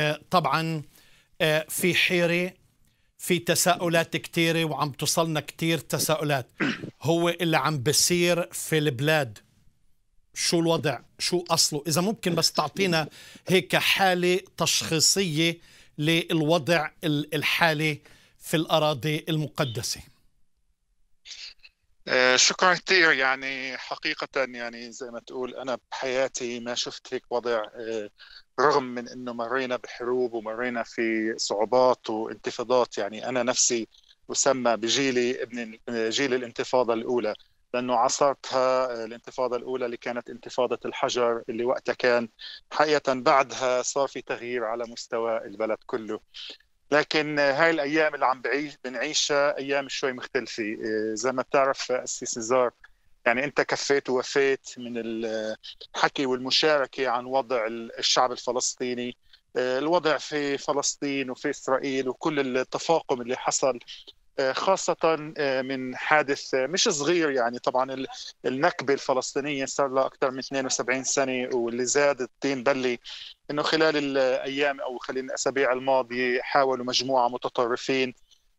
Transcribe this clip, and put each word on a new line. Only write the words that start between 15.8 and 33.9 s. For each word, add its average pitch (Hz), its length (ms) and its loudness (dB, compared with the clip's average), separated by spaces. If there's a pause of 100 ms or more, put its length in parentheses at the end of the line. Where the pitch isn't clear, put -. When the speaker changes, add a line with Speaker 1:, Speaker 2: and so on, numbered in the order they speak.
Speaker 1:
للوضع 160 920 2 (140)
ال-، 147 320 -2
الحالي 156 680 2 (380)
في - 180 -2
الأراضي 151 720 0
المقدسة. 147 720 -4 (2000)
Speaker 2:
آه، 127 280 4
شكرًا 180 380 4
كتير. 170 380 4
يعني 131 640 -2
حقيقة، 151 580 -8
يعني 120 560 -4
زي 120 200 -12
ما 117 80 -12
تقول، 127 360 -10
أنا 123 220 -6 (140)
بحياتي 127 680 -4
ما 120 160 -6
شفت - 380 -8
هيك 127 160 -6
وضع، 117 340 0 (120)
آه، 113 340 -8 (500)
رغم 139 240 6
من 123 260 -8
إنه 123 240 -10
مرينا 123 420 -2
بحروب 123 580 -2
ومرينا 117 500 -4
في 113 540 0
صعوبات 120 720 2
وانتفاضات. 113 880 -2
يعني 107 320 -6
أنا 123 140 0
نفسي 120 440 0 (440)